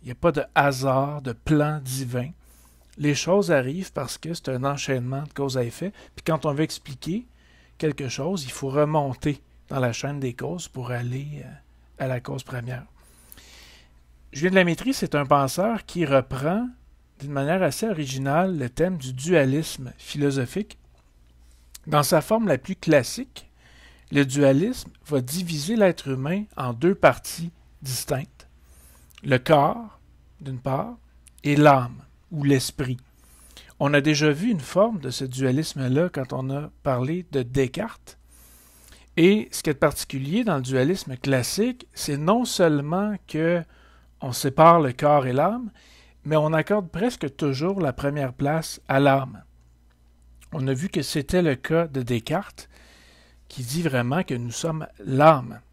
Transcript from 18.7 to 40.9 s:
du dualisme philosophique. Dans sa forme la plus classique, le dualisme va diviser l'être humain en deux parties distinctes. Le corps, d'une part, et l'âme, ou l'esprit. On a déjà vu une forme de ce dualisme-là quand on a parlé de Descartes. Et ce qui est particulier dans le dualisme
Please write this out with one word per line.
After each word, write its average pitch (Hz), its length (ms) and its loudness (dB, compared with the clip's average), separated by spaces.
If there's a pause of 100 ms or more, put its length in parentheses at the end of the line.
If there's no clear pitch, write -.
du 131 160 -8
dualisme 139 840 0
philosophique. 143 800 -4 (1120)
Dans 147 160 4
sa 156 180 4
forme 220 260 0
la 147 100 4
plus 185 180 -8
classique, - 760 0 (600)
le 143 140 4
dualisme 139 680 2 (160)
va 143 140 0
diviser 165 540 -4
l'être 190 340 2
humain 143 340 -4 (140)
en 127 160 -4
deux 165 220 2
parties 165 560 0 (300)
distinctes. 131 680 -8 (720)
Le 139 140 2
corps, 160 640 2 (420)
d'une 131 180 -10
part, 185 380 -6 (460)
et 143 120 2
l'âme, 135 480 4 (280)
ou 147 140 -6
l'esprit. 127 520 0 (840)
On 143 140 2
a 143 60 6
déjà 151 320 2
vu 170 180 0
une 185 120 0
forme 202 380 2
de 135 100 -8
ce 135 160 -6
dualisme-là 131 840 0
quand 135 240 -6
on 131 180 -6
a 143 200 -6 (120)
parlé 143 520 -2
de 131 100 0
Descartes. 135 720 -4 (1000)
Et 202 340 4
ce - 100 -8
qui - 80 -2
est 151 40 0
particulier 143 720 -2
dans 185 100 0
le 135 60 -2
dualisme 131 560 -2